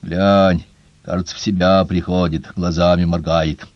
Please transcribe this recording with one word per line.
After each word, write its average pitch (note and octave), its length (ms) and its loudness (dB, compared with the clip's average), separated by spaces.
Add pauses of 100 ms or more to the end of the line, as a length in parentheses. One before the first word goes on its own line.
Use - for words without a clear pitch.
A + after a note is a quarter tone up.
«Глянь, F#2+ 600 2 (400)
кажется, F2+ 320 -6
в - 40 -18
себя F#2+ 460 2
приходит, F2 680 -2
глазами F2 500 0
моргает». E2 720 -2